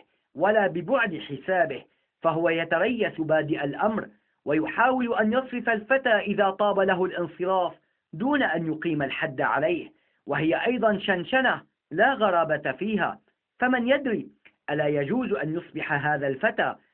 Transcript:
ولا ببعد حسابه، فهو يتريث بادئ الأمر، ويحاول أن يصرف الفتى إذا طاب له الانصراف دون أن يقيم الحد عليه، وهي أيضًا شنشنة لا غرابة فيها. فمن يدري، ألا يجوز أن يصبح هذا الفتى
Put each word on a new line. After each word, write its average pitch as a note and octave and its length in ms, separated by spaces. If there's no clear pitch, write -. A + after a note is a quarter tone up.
ولا G3+ 320
ببعد F3+ 500
حسابه، C#3+ 680
فهو E3 280
يتريث E3 720
بادئ D3+ 420
الأمر، F3 440
ويحاول A3+ 680
أن G#3+ 200
يصرف B3 360
الفتى B3+ 400
إذا G3+ 400
طاب G3 300
له F#3 260
الانصراف F3+ 680
دون B3+ 300
أن E3 240
يقيم D#3 340
الحد C#3 400
عليه، C#3 500
وهي D3+ 400
أيضًا G#3+ 320
شنشنة G3 640
لا A3+ 220
غرابة E3+ 580
فيها. F3+ 480
فمن B3 280
يدري، C4 400
ألا D3+ 180
يجوز D#3+ 460
أن D#3 220
يصبح D#3 380
هذا D3 220
الفتى C#3+ 480